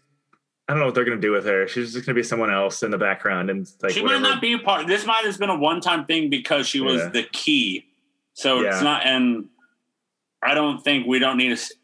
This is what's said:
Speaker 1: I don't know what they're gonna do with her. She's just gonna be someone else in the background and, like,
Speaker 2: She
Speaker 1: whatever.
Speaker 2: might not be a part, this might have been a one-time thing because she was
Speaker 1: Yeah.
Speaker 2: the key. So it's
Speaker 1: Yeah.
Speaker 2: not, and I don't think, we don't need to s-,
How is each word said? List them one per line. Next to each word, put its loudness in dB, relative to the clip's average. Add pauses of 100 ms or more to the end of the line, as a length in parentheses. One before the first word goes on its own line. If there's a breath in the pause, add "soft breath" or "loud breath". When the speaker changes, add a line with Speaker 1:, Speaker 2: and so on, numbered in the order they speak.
(680)
Speaker 1:
I -2
don't 0
know 2
what 0
they're 2
gonna 0
do 2
with 2
her. 2
She's -6
just -8
gonna 0
be 2
someone 0
else 0
in 0
the -2
background 0
and, -4 (160)
like, 0
Speaker 2:
She -2
Speaker 1:
whatever. 2
Speaker 2:
might 2
not -2
be 0
a -2
part, 0
this 0
might 0
have -4
been -2
a 0
one-time 0
thing 0
because 0
she -2
was 0
Speaker 1:
Yeah. -4
Speaker 2:
the -2
key. -2 (480)
So 0
it's 0
Speaker 1:
Yeah. 0
Speaker 2:
not, 2
and 2 (920)
I 2
don't 0
think, 0
we 2
don't 2
need 2
to 0
s-, -8 (120)